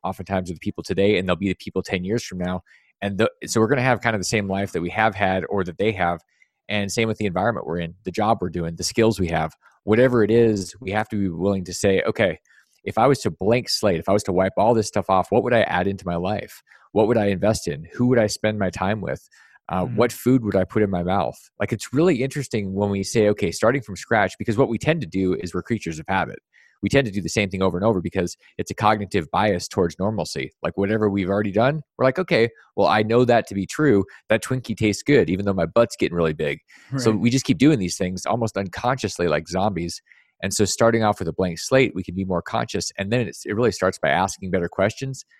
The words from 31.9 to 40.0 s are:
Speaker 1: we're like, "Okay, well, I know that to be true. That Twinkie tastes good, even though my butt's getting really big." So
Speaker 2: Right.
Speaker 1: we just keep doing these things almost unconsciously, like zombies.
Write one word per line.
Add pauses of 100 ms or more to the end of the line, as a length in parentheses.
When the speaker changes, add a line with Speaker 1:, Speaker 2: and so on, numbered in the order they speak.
Speaker 1:
we're
like,
"Okay, (260)
well,
I
know
that
to
be
true. (240)
That
Twinkie
tastes
good,
even
though
my
butt's
getting
really
big." (380)
So
Speaker 2:
Right.
Speaker 1:
we
just
keep
doing
these
things
almost
unconsciously,
like
zombies. (440)